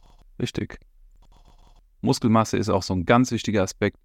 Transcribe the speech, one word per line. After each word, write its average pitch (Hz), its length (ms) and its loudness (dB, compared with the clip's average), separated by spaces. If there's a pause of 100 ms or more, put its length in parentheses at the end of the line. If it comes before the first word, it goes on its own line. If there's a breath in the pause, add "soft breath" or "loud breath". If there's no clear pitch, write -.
(400)
Richtig. - 400 -8 (1200)
Muskelmasse 110 540 2
ist 98 140 0
auch 92 120 0
so 95 120 -4
ein 90 100 -2
ganz 123 260 4
wichtiger 107 320 -2
Aspekt - 420 -4